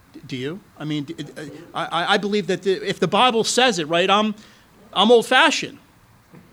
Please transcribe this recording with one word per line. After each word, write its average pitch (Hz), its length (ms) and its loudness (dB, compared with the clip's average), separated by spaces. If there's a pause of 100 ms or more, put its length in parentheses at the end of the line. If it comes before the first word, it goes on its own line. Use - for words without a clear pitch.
(140)
D-, - 120 -20
do 127 100 -10
you? 143 240 -8 (200)
I 147 60 -10
mean, 151 180 -4
d-, 160 120 -12 (220)
uh, 151 80 -14 (300)
I, 160 100 -6
I, 170 280 -2
I 214 40 4
believe 202 300 -2
that 185 160 -4
the, 185 240 -2
if 190 120 -6
the 185 80 0
Bible 226 360 2
says 240 340 0
it, 156 100 -4
right, 170 220 0
I'm, 214 240 2 (580)
I'm 208 200 2
old-fashioned. 254 640 4 (760)